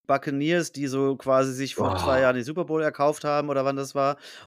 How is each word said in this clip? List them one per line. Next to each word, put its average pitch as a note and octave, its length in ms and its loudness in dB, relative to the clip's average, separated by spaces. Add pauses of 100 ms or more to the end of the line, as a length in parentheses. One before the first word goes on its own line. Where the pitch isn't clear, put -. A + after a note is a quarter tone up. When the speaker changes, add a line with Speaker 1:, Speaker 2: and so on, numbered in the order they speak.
Speaker 1:
Buccaneers, D3 680 0
die C#3 140 -6
so C3+ 280 0
quasi C3+ 380 2
sich C3 220 -6
vor - 160 0
Speaker 2:
Boah. - 60 -2
Speaker 1:
zwei C3 240 2
Jahren B2+ 140 4
den B2 80 -4
Super D#3 220 -4
Bowl D#3 180 -2
erkauft D3+ 400 0
haben D3 240 0
oder C#3 160 0
wann C#3 140 0
das C#3 180 -6
war C#3 220 0 (300)